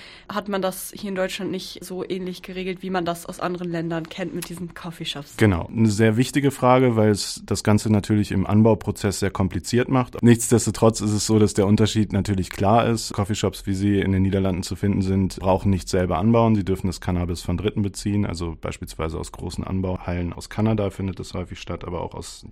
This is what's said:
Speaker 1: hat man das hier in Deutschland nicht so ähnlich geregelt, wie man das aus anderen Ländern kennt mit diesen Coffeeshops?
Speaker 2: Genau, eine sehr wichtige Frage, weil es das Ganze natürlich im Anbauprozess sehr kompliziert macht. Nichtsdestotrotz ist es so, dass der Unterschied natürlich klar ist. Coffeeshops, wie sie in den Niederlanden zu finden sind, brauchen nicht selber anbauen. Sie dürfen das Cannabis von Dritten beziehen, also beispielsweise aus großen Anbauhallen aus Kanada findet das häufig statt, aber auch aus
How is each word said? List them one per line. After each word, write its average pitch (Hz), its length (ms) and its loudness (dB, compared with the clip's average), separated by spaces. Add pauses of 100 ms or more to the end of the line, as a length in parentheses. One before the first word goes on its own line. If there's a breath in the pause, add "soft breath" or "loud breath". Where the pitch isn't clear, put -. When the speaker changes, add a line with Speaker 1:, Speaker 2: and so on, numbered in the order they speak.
(280 loud breath)
Speaker 1:
hat 208 220 -6
man 196 120 -2
das 185 320 -4
hier 202 160 -10
in 196 60 -6
Deutschland 185 340 -4
nicht - 320 -10
so 180 260 -8
ähnlich 185 340 -6
geregelt, 185 420 -8
wie 190 60 -6
man 185 160 -2
das 170 200 -4
aus - 140 -12
anderen 175 320 -4
Ländern 165 380 -4
kennt 175 260 -8
mit 175 140 -8
diesen 175 240 -12
Coffeeshops? - 640 -10
Speaker 2:
Genau, 98 360 4
eine 113 140 4
sehr 110 300 4
wichtige 135 340 2
Frage, 127 460 4
weil 107 140 6
es - 340 -4
das - 180 -2
Ganze 107 260 4
natürlich 104 440 2
im 98 120 0
Anbauprozess 104 760 2
sehr 98 100 0
kompliziert 95 560 0
macht. 127 340 -2
Nichtsdestotrotz 113 800 4
ist 104 120 0
es 104 140 0
so, 110 140 4
dass 104 140 4
der 98 140 4
Unterschied 107 440 4
natürlich 95 380 0
klar 110 360 2
ist. 113 280 -2
Coffeeshops, 101 520 -2
wie 101 100 -2
sie 98 260 2
in 92 100 0
den 95 120 2
Niederlanden 95 380 0
zu 95 140 -8
finden 98 260 0
sind, 95 380 0
brauchen 92 300 2
nicht 95 180 0
selber 90 300 0
anbauen. 113 360 4
Sie 101 120 0
dürfen 95 220 -2
das 87 120 -6
Cannabis 87 420 -2
von 87 140 -2
Dritten 98 260 -2
beziehen, 101 440 -2
also 82 340 -6
beispielsweise - 580 -6
aus 80 140 -8
großen - 320 -8
Anbauhallen 90 720 -4
aus - 160 -14
Kanada 107 400 0
findet 95 300 -6
das 92 160 -12
häufig 90 240 -10
statt, 85 260 -10
aber 87 200 -6
auch 82 100 -12
aus - 360 -14